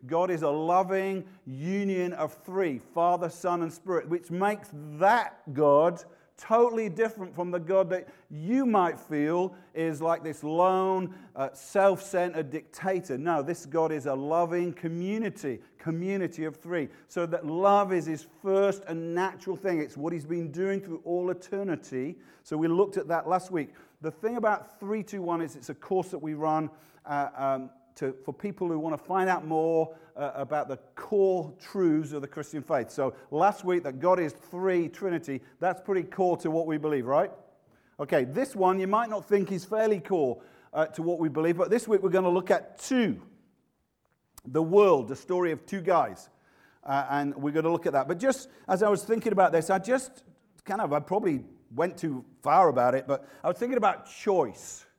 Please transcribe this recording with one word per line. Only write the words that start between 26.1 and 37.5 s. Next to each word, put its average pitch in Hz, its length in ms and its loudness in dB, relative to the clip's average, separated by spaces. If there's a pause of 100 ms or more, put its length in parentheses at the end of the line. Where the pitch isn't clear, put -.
we 156 140 -6
run, 156 380 0 (340)
uh, 143 320 -2
um, 135 320 -2 (260)
to, 135 200 -6 (100)
for 143 80 -8
people 190 340 -6
who 160 120 -2
wanna 156 180 -4
find 185 320 -2
out 160 160 0
more, 160 500 0 (200)
uh, 139 200 -4
about 139 320 -4
the 135 100 -8 (180)
core 185 640 0
truths 156 520 0
of 147 100 -6
the 139 60 -8
Christian 147 340 -10
faith. 151 280 -2
So 135 240 -2 (180)
last 190 320 2
week 180 200 0
that 131 160 -8
God 180 200 4
is 156 140 -2
three, 180 560 -2
Trinity, 165 520 -6 (180)
that's 180 200 -2
pretty 190 240 -2
core 180 340 0
to 160 140 -4
what 160 160 0
we 156 100 0
believe, 147 280 0
right? 151 260 2 (680)